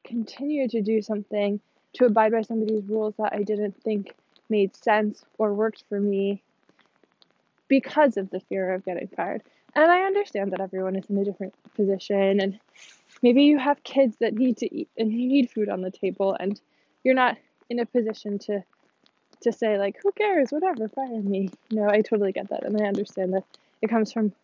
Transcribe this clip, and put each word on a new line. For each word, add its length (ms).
continue 640
to 140
do 180
something, 600
to 100
abide 280
by 100
somebody's 420
rules 340
that 140
I 100
didn't 400
think 320
made 260
sense 480
or 160
worked 340
for 100
me 440
because 480
of 140
the 100
fear 340
of 100
getting 240
fired. 340
And 160
I 120
understand 500
that 80
everyone 360
is 140
in 80
a 60
different 300
position, 680
and 200
maybe 220
you 140
have 240
kids 380
that 140
need 240
to 160
eat, 220
and 140
you 160
need 240
food 180
on 120
the 100
table, 480
and 220
you're 120
not 220
in 120
a 60
position 540
to, 220
to 120
say, 260
like, 240
"Who 100
cares? 380
Whatever, 380
fire 320
me." 300
You 120
know, 100
I 120
totally 300
get 180
that, 140
and 160
I 60
understand 480
that 100
it 80
comes 220
from 200